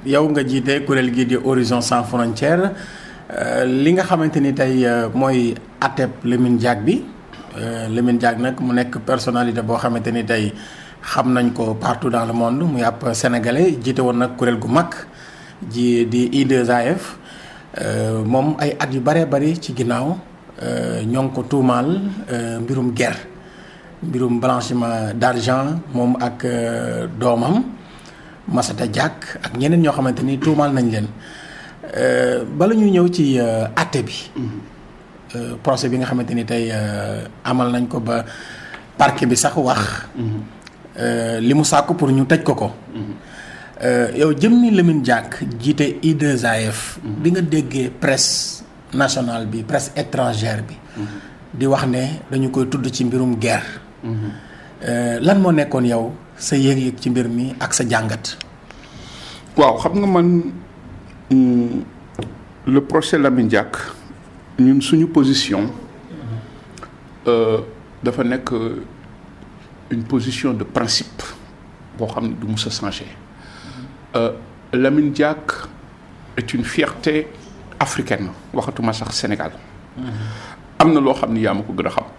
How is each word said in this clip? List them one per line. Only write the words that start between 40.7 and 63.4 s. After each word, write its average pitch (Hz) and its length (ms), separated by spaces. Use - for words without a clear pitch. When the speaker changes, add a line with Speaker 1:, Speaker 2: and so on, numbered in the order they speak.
Speaker 1:
euh, 117 400
li 117 140
mu 151 100
sàkku 151 320
pour 139 160
ñu 135 140
tëj 143 180
ko 147 120
ko. 104 160
Speaker 2:
Mhm. 113 80
Speaker 1:
Euh, 123 320
yow, 151 240
jëmmi 233 320
Lamine 170 300
Diack 120 420
jiite 143 440
I 160 100
deux 139 320
A 117 80
F, - 320
Speaker 2:
Mhm. 107 100
Speaker 1:
bi 170 80
nga 185 100
déggee 135 480
presse - 760
nationale 120 540
bi, 110 160
presse 123 340
étrangère 110 640
bi, - 140
Speaker 2:
Mhm. 104 80
Speaker 1:
di 123 100
wax 135 220
ne 127 160
dañu 131 200
koy 127 180
tudd 123 240
ci 127 120
mbirum 127 320
guerre, 110 260
Speaker 2:
Mhm. 113 120
Speaker 1:
euh, 120 320
lan 196 200
moo 185 120
nekkoon, 143 340
yow, 117 280
sa - 180
yëg-yëg 135 440
ci 127 100
mbir 123 180
mi 123 320
ak - 140
sa - 100
jàngat? 110 540
Speaker 2:
Waaw, 143 220
xam 165 200
nga, 202 80
man, 175 360
mm, 123 360
le 135 140
procès 160 360
Lamine 127 300